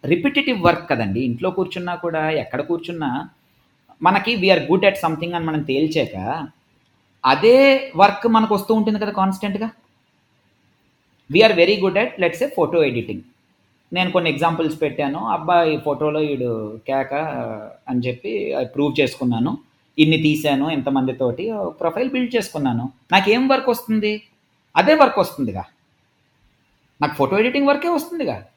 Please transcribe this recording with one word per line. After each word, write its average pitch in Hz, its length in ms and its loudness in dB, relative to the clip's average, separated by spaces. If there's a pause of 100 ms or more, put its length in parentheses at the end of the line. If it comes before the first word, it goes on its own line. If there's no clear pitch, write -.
(140)
repetitive 254 520 -2
work 170 240 2
కదండి. 113 300 -2
ఇంట్లో 131 300 -2
కూర్చున్నా 180 440 -6
కూడా, 160 360 -4
ఎక్కడ 143 300 -4
కూర్చున్నా 160 680 -6 (760)
మనకి 196 340 2
we 185 80 -2
are 185 240 6
good 185 140 4
at 196 120 4 (120)
something 165 280 -4
అని 165 100 -4
మనం 156 180 -2
తేల్చాక 143 840 -4 (800)
అదే 262 720 6
వర్క్ 196 320 4
మనకు 220 260 4
వస్తూ 202 200 0
ఉంటుంది 214 240 0
కదా 208 140 -4
కాన్స్టెంట్‌గా. 196 580 -2 (1600)
We 175 80 4
are 220 120 8
very 175 260 4
good 185 160 0
at, 202 300 0
let's 170 180 0
say, 285 60 -2 (120)
photo 160 300 2
editing. 113 280 -6 (760)
నేను 180 180 -2
కొన్ని 170 200 0
ఎగ్జాంపుల్స్ 160 520 -2
పెట్టాను, 151 440 -4
"అబ్బా, 175 380 0
ఈ 156 140 0
ఫోటోలో 151 420 -2
ఈడు 117 680 -4
కేక" 135 280 -4 (760)
అని 123 120 -2
చెప్పి 127 640 -4
ప్రూవ్ 143 380 -2
చేసుకున్నాను, 127 580 -2 (400)
ఇన్ని 156 180 6
తీశాను, 151 540 0
ఇంతమందితోటి 131 840 -2
ప్రొఫైల్ 185 560 -4
బిల్డ్ 254 260 -2
చేసుకున్నాను. 135 540 -2 (220)
నాకేం 208 360 4
వర్క్ 262 200 2
వస్తుంది? 214 540 -2 (540)
అదే 285 180 6
వర్క్ 285 240 4
వస్తుందిగా, 110 460 -4 (1400)
నాకు 147 120 -4
ఫోటో 143 240 0
ఎడిటింగ్ 254 280 2
వర్కే 285 220 0
వస్తుందిగా. 294 560 -4 (120)